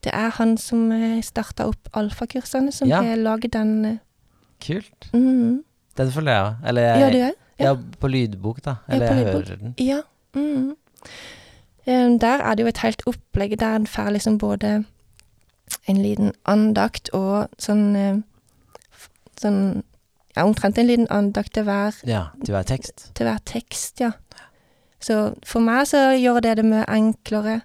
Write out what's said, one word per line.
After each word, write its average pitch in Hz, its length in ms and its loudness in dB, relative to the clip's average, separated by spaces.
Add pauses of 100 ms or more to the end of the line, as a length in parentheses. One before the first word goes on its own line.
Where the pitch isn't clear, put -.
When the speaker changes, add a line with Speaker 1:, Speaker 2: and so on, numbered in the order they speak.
Speaker 1:
Det - 120 -6
er 226 240 -2
han 226 180 2
som, 226 380 -2
eh, 226 320 0
startet - 400 -6
opp - 320 -6
alfakursene, 247 720 -4
som 277 160 -2
Speaker 2:
Ja. 180 140 4
Speaker 1:
har 226 160 0
laget 220 400 -2
den, 220 260 0
eh, 220 140 -2 (600)
Speaker 2:
Kult. - 520 -10
Speaker 1:
mhm. 247 460 4 (380)
Speaker 2:
Den 131 140 0
følger 147 220 0
jeg 104 100 4
også. 113 260 -4
Eller 120 140 2
jeg, 117 180 4
Speaker 1:
Gjør 269 120 6
du 254 60 4
det? 254 160 0 (240)
Speaker 2:
ja, 277 80 0
Speaker 1:
Ja. 139 80 4 (260)
Speaker 2:
på 139 80 -2
lydbok 113 540 -2
da. - 80 -6 (180)
Speaker 1:
Ja, 135 60 -2
Speaker 2:
Eller 120 140 2
Speaker 1:
på - 60 4
Speaker 2:
jeg 127 120 4
Speaker 1:
lydbok. 95 80 0 (100)
Speaker 2:
hører 92 140 -12
den. 113 200 -10
Speaker 1:
Ja. 269 200 0 (360)
Mhm. 285 420 -2 (1080)
Em, 247 320 4
der 233 220 2
er 220 140 0
det 214 100 0
jo 233 40 2
et 233 100 -4
helt 220 280 -2
opplegg 208 520 -4
der 220 180 0
en 214 100 0
får 208 260 -4
liksom 214 260 0
både 208 460 0 (1040)
en 196 140 4
liten 202 300 0 (140)
andakt 214 680 2
og 196 360 -2 (100)
sånn, 208 260 2 (120)
eh, 196 200 0 (760)
f-, - 180 -20 (300)
sånn, 196 420 0 (540)
ja, 160 80 2
omtrent 202 340 2
en 240 80 4
liten 240 240 4
andakt 202 420 -2
til 220 120 -2
hver 202 280 -2 (140)
Speaker 2:
Ja, 107 180 0 (200)
til 107 100 -2
hver 95 100 -2
tekst. - 500 -8
Speaker 1:
til - 120 -2
hver 220 180 -2
tekst, - 560 -10
ja. 233 120 0 (880)
Så 214 340 0 (100)
for - 160 -2
meg 233 260 2
så 269 300 4
gjør 247 240 4
det 226 160 2
det 220 80 2
mye 220 240 4
enklere 220 760 0